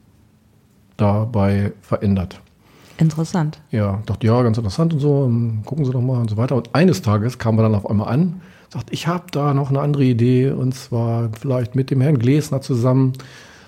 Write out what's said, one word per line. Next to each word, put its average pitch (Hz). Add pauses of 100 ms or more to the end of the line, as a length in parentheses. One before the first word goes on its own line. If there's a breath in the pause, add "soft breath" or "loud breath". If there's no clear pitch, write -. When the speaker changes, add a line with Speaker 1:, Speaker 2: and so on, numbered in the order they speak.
(960)
Speaker 1:
dabei 104
verändert. 95 (560 loud breath)
Speaker 2:
Interessant. 160 (100)
Speaker 1:
Ja, 104
dachte, -
ja, 120
ganz 113
interessant 143
und 143
so, 143
ähm, 117
gucken 143
Sie 127
doch 127
mal 127
und 117
so 104
weiter. 131
Und -
eines 156
Tages 107
kam 110
er 110
dann 110
auf 98
einmal 104
an, 160 (280 loud breath)
sagt, -
ich -
hab 175
da 147
noch 139
eine 139
andere 147
Idee 127
und 131
zwar 117 (100)
vielleicht 127
mit 131
dem 131
Herrn 147
Glesner 135
zusammen. 127 (540 loud breath)